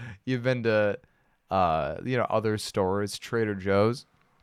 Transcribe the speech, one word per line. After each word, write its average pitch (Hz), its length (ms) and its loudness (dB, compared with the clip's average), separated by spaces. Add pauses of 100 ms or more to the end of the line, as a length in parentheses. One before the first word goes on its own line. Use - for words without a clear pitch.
(240)
you've 123 180 -2
been 123 220 0
to, 107 340 2 (520)
uh, 80 540 2
you 127 120 -2
know, 117 140 0
other 107 280 0
stores, 101 600 -2
Trader 110 360 -2
Joe's, 101 520 2 (360)